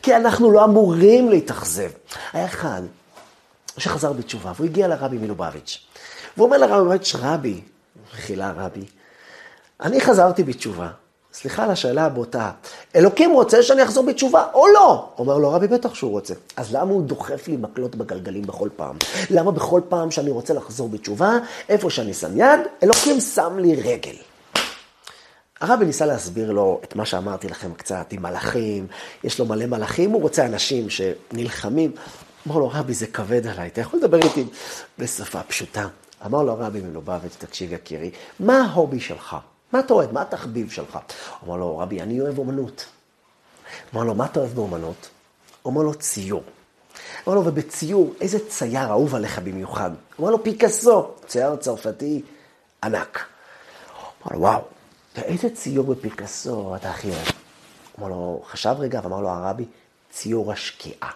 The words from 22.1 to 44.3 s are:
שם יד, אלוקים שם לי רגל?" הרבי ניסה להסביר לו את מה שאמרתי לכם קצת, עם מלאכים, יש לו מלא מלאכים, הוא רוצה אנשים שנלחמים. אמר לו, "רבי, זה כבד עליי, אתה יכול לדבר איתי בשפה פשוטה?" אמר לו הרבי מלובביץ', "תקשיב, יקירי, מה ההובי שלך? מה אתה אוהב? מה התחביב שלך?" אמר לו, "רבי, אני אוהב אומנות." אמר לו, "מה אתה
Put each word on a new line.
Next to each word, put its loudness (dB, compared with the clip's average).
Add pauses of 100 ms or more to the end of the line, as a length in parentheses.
שם -6
יד, 6 (220)
אלוקים 4
שם -2
לי 4
רגל?" -4 (1500)
הרבי 4
ניסה 0
להסביר -4
לו 2
את -12
מה -4
שאמרתי -6
לכם -12
קצת, -10
עם -10
מלאכים, -4 (380)
יש -4
לו 0
מלא -4
מלאכים, -2
הוא 0
רוצה 2
אנשים -2
שנלחמים. -4 (540)
אמר 0
לו, 0
"רבי, -4
זה -6
כבד -2
עליי, -8
אתה -8
יכול -2
לדבר 4
איתי 2 (520)
בשפה -8
פשוטה?" -8 (400)
אמר 0
לו 0
הרבי -8
מלובביץ', -10
"תקשיב, -12
יקירי, -12 (300)
מה 4
ההובי 0
שלך? -12 (360)
מה 2
אתה 2
אוהב? 2
מה -4
התחביב -8
שלך?" -12 (460)
אמר -8
לו, -4
"רבי, -6
אני -6
אוהב -4
אומנות." -6 (1080)
אמר -2
לו, -2
"מה 0
אתה -4